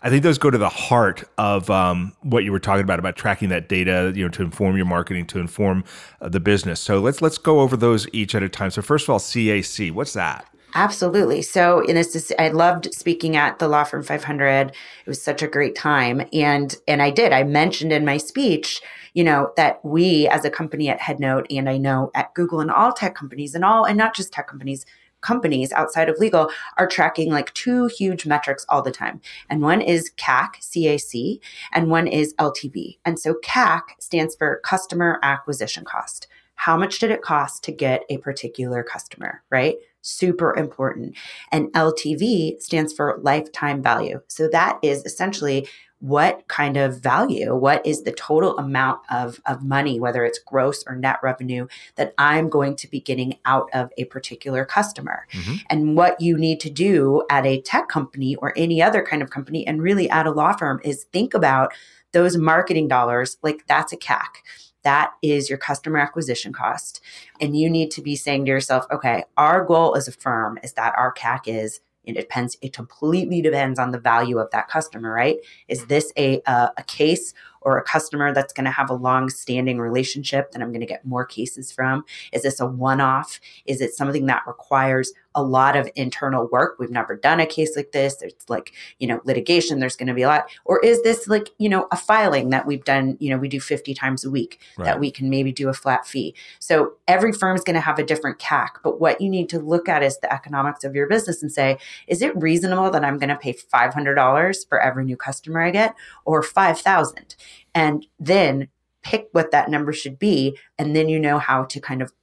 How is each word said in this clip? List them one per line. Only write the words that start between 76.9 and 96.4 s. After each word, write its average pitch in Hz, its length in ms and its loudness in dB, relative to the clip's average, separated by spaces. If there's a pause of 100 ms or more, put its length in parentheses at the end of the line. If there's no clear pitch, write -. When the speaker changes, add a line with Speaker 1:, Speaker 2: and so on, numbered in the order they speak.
Speaker 2:
or 135 160 2
a 131 40 0
customer 147 520 -2
that's 135 180 0
gonna 131 180 -2
have 131 200 -2
a 127 40 -2
long-standing 127 840 -2
relationship 131 720 -2
that 127 100 -10
I'm 117 120 -6
gonna 117 120 -6
get - 200 -12
more 123 200 -4
cases 127 460 -10
from? 131 320 -2 (300)
Is 123 100 -4
this 135 160 -2
a 127 60 0
one-off? 131 720 0 (260)
Is 131 140 -4
it 123 140 -2
something 139 320 -2
that 131 200 2
requires 131 680 0 (200)
a 143 80 0
lot 135 360 4
of 139 180 0
internal 131 560 -2
work? 131 260 2
We've 120 140 -8
never 120 240 -4
done 160 240 2
a 160 60 4
case 156 320 -2
like 143 160 -8
this. 135 240 0
There's, - 160 -14 (160)
like, - 240 -6 (260)
you 131 80 -2
know, 120 160 -2
litigation. 151 560 0
There's 127 160 -2
gonna 127 180 -4
be 127 100 0
a 131 40 4
lot. 147 220 2 (160)
Or - 180 2
is 233 200 6
this, 226 260 2
like, 214 280 0
you 214 120 2
know, 190 200 2
a 175 60 -2
filing 170 540 2
that 131 180 0
we've 139 160 -4
done, 135 380 2
you 143 80 -2
know, 131 80 0
we 135 100 -2
do 135 140 -4
fifty 139 320 -4
times 131 320 -4
a 135 40 -4
week 131 300 -4 (180)
Speaker 1:
Right. 87 60 -8
Speaker 2:
that 98 160 0
we 143 100 0
can 135 200 -4
maybe 135 240 0
do 135 160 -2
a 135 40 -2
flat 131 320 -2
fee? - 300 -6 (240)